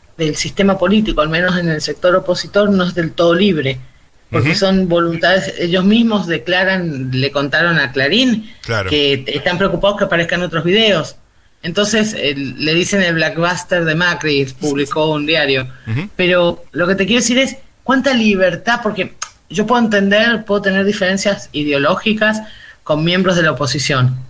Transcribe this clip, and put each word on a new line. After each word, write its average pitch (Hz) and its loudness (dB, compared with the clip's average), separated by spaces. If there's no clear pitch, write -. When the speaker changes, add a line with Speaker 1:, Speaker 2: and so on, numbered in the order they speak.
Speaker 1:
del 151 -2
sistema 196 0
político, 190 2
al 151 2
menos 180 0
en 170 -2
el 151 -2
sector 175 0
opositor, 185 0
no 190 2
es 170 -4
del 165 -2
todo 170 2
libre, 151 0
porque 127 0
Speaker 2:
Ujú. 196 -2
Speaker 1:
son 190 2
voluntades, 170 0
ellos 180 0
mismos 214 2
declaran, 170 -2
le 131 0
contaron 156 0
a 131 -2
Clarín 202 0
Speaker 2:
Claro. 107 -4
Speaker 1:
que 143 2
t-, 143 -4
están 175 -2
preocupados 196 0
que 202 0
aparezcan 175 -2
otros 165 -4
videos. 190 2
Entonces, 214 0
eh, 139 -2
le 139 -4
dicen 185 0
el 170 0
blackbuster 170 0
de 156 0
Macri, 156 0
publicó 151 0
un 147 -2
diario. 139 0
Speaker 2:
Ujú. 139 -4
Speaker 1:
Pero 175 2
lo 165 -2
que 190 2
te 190 0
quiero 233 2
decir 247 0
es, 269 0
¿cuánta 262 0
libertad? 214 2
Porque 190 -6
yo 208 -2
puedo 240 2
entender, 214 2
puedo 202 0
tener 196 0
diferencias 196 -2
ideológicas 190 0
con 156 0
miembros 180 2
de 175 2
la 156 2
oposición 131 0